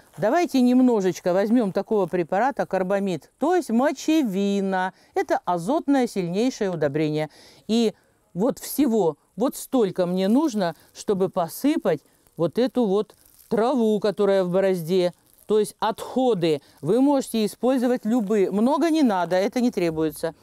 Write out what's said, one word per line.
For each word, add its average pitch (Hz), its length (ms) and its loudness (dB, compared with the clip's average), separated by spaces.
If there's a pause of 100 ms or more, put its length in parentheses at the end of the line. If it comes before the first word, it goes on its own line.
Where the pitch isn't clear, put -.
(180)
давайте 262 420 0
немножечко 240 720 2
возьмём 208 380 2
такого 196 360 0
препарата 185 600 -2
карбамид, 190 720 -2
то 339 160 2
есть 330 160 0
мочевина. 202 1200 0 (220)
Это 339 300 -2
азотное 247 640 0
сильнейшее 196 640 -4
удобрение. 151 600 -2 (380)
И 220 260 0 (400)
вот 220 240 -2
всего 220 580 0 (200)
вот 247 180 -2
столько 190 520 -2
мне 185 200 0
нужно, 214 480 0 (180)
чтобы 190 360 -2
посыпать 190 720 -2 (380)
вот 165 200 -2
эту 247 260 0
вот 202 300 -2 (340)
траву, 226 500 0
которая 196 460 2
в 180 60 -4
борозде. 180 640 0 (320)
То 214 120 2
есть 214 200 -2
отходы. 202 840 -2 (220)
Вы 196 180 0
можете 262 460 0
использовать 247 580 -2
любые. 214 460 0
Много 269 400 2
не 311 120 2
надо, 185 340 2
это 226 260 0
не 247 80 2
требуется. 160 720 -2